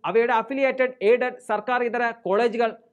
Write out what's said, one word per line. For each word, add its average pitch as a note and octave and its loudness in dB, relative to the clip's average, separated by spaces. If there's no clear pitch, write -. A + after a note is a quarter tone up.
അവയുടെ A#3 2
അഫിലിയേറ്റഡ് C4 -2
എയ്ഡഡ് A#3+ 2
സർക്കാർ A3 -2
ഇതര A#3+ -2
കോളേജുകൾ A3 0